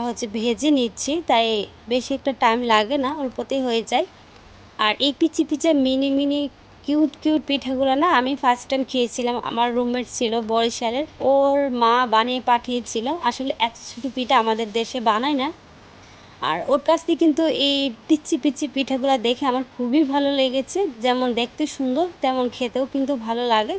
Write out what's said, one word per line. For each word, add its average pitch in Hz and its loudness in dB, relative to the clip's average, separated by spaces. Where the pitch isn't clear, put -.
হচ্ছে 240 -6
ভেজে 233 0
নিচ্ছি, 247 -2
তাই 226 4
বেশি 247 -2
একটা 277 -2
টাইম 233 4
লাগে 214 2
না, 269 -2
অল্পতেই 254 -4
হয়ে 226 0
যায়। 285 0
আর 214 2
এই 285 2
পিচ্ছি 320 0
পিচ্ছি 302 0
মিনি 269 0
মিনি 285 0
কিউট 294 2
কিউট 311 2
পিঠাগুলো 269 0
না 339 4
আমি 254 0
ফার্স্ট 247 2
টাইম 269 0
খেয়েছিলাম, 240 -2
আমার 240 0
রুমমেট 247 -2
ছিল 226 0
বরিশালের, 233 -2
ওর 277 4
মা 226 4
বানিয়ে 240 2
পাঠিয়েছিল। 240 -2
আসলে 262 -4
এত 226 -8
ছোটো 247 -10
পিঠা 254 0
আমাদের 220 0
দেশে 226 -4
বানায় 262 0
না, 277 -2
আর 160 0
ওর 277 2
কাছ 330 4
থেকে 320 0
কিন্তু 320 4
এই 277 2
পিচ্ছি 311 2
পিচ্ছি 302 -2
পিঠাগুলো 269 0
দেখে 247 0
আমার 254 0
খুবই 247 2
ভালো 277 2
লেগেছে। 262 0
যেমন 254 2
দেখতে 240 -4
সুন্দর, 269 0
তেমন 262 0
খেতেও 254 -2
কিন্তু 269 0
ভালো 226 -2
লাগে, 220 2